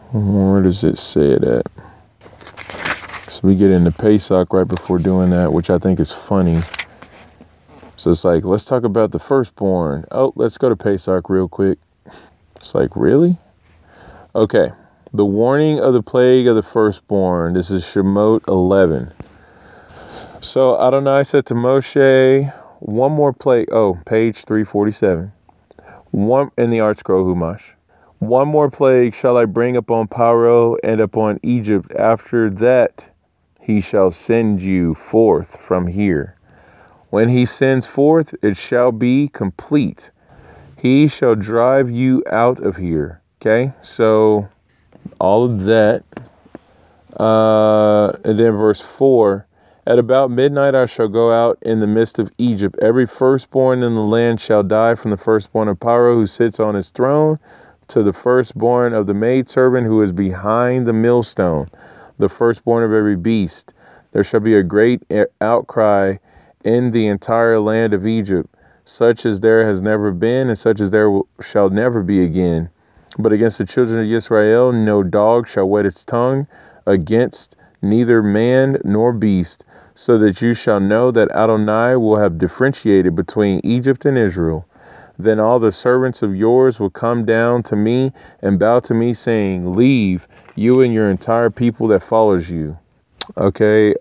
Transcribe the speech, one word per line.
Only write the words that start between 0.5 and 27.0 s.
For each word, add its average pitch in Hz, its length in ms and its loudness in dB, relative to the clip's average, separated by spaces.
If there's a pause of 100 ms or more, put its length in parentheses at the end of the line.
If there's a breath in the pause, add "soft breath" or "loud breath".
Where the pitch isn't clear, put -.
does 92 220 0
it - 140 0
say 73 320 0
it - 140 2
at? 60 220 0 (1600 loud breath)
So - 120 -18
we 95 120 4
get 98 160 4
into 87 200 4
Pesach 98 640 0
right 92 160 2
before 90 300 -4
doing 92 320 0
that, 87 220 0
which 85 180 -2
I 90 80 2
think 92 200 -2
is 78 140 -4
funny. 90 480 -2 (1400 loud breath)
So - 140 -2
it's 82 140 0
like, 85 200 2
"Let's 95 220 -2
talk 123 180 -2
about 107 280 -2
the 87 60 -4
firstborn. 92 960 -4
Oh, 131 240 -2
let's 117 220 -4
go 131 100 0
to 110 80 0
Pesach 95 540 -4
real 92 180 -2
quick." 98 300 -2 (760 loud breath)
It's - 180 -12
like, - 200 -2
"Really?" 156 440 2 (1000 loud breath)
Okay. 101 360 0 (420 soft breath)
The 104 100 0
warning 135 560 0
of 127 140 2
the 113 80 0
plague 127 440 2
of 120 80 4
the 107 80 0
firstborn. 95 920 -2
This 92 160 -4
is 95 120 -4
Shemot 104 640 0
eleven. 90 640 0 (1300 loud breath)
So 131 360 0
Adonai 139 460 2
said 139 220 0
to 120 80 -4
Moshe, 135 1000 2 (280 loud breath)
"One 123 320 -2
more 147 200 0
plague." 120 400 -2
Oh, 98 320 0
page 113 400 -2
three 110 200 -2
forty-seven. 101 680 -2 (800 loud breath)
One, 123 480 0
in 117 120 0
the 113 100 -2
Art 107 180 -2
Scroll 95 260 -2